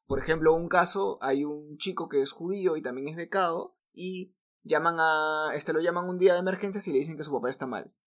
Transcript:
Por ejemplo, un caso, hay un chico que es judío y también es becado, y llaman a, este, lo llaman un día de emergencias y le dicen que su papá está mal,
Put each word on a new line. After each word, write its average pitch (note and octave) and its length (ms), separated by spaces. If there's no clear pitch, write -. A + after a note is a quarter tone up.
Por C3 140
ejemplo, D#3+ 340
un E3+ 140
caso, F#3+ 540
hay C#3 220
un D3+ 340
chico F3+ 300
que C#3 140
es C#3 80
judío F3+ 460
y D3+ 60
también C3 260
es D#3 80
becado, F3 600
y F#3 420
llaman E3 380
a, D#3 540
este, D3+ 180
lo D#3 80
llaman F3 280
un F3+ 100
día F3+ 160
de F3 60
emergencias F#3+ 460
y E3+ 60
le C3+ 80
dicen D#3 160
que D3+ 80
su D3+ 80
papá B2 180
está C3 160
mal, G#2+ 260